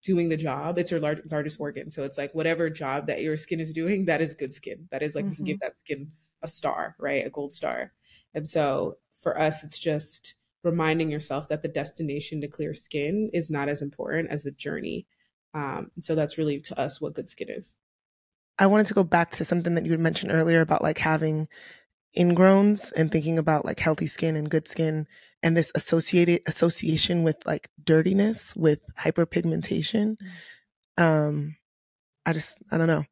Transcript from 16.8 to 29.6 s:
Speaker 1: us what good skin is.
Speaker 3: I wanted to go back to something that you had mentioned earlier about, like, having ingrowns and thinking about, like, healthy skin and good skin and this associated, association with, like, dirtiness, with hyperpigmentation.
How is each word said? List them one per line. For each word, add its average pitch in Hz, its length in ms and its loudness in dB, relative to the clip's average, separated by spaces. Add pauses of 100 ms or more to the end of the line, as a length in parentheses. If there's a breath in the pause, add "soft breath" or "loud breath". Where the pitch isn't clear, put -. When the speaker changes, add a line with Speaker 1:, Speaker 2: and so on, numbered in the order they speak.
Speaker 1:
us - 200 -4
what 151 140 -6
good - 160 -8
skin - 200 -10
is. - 260 -12 (840)
Speaker 3:
I 196 80 6
wanted 208 200 6
to - 80 -4
go 196 100 6
back 170 280 4
to - 120 -2
something 170 300 0
that 165 100 0
you 160 80 0
had 160 80 0
mentioned 165 320 0
earlier 165 280 6
about, 156 220 2
like, 156 160 0
having 156 500 0 (680 loud breath)
ingrowns 190 800 6
and 160 160 2
thinking 165 260 0
about, 156 260 2
like, - 160 -4
healthy 156 260 0
skin 160 300 0
and 151 140 -4
good 156 180 0
skin 156 380 -2 (360 soft breath)
and 165 140 4
this 165 180 2
associated, 170 720 4
association 165 760 2
with, 156 120 2 (100)
like, - 240 -4 (140)
dirtiness, 190 720 4
with 156 240 4 (160)
hyperpigmentation. 170 1300 0